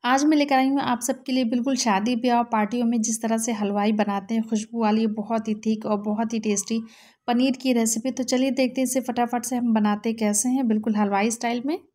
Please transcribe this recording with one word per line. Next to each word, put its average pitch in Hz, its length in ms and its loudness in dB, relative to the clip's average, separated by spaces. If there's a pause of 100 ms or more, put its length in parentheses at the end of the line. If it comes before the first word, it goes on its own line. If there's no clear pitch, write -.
आज 262 220 4
मैं 311 120 6
लेकर 285 180 4
आई 262 120 4
हूँ 277 140 2
आप 240 200 0
सबके 254 300 -6
लिए 254 140 2
बिल्कुल 247 320 0
शादी 226 380 0
ब्याह 240 220 2
और 240 80 2
पार्टियों 233 400 0
में 233 160 0
जिस 220 200 -2
तरह 226 160 0
से 226 160 -2
हलवाई 208 400 0
बनाते 202 420 -2
हैं, 226 80 0
खुशबू 226 380 -4
वाली, 220 280 2
बहुत 220 380 -4
ही 214 100 -2
थिक 220 280 -2
और 214 140 0
बहुत 214 340 -4
ही 226 60 -2
टेस्टी 214 400 -2 (480)
पनीर 254 300 2
की 262 160 0
रेसिपी। 226 380 0
तो 254 120 -4
चलिए 254 280 2
देखते 254 300 0
हैं 262 40 2
इसे 254 160 0
फटाफट 240 440 -2
से 254 100 -4
हम 240 180 0
बनाते 208 420 2
कैसे 214 340 0
हैं, 254 180 0
बिल्कुल 214 280 0
हलवाई 208 360 2
स्टाइल 233 340 -4
में। 320 120 -2 (180)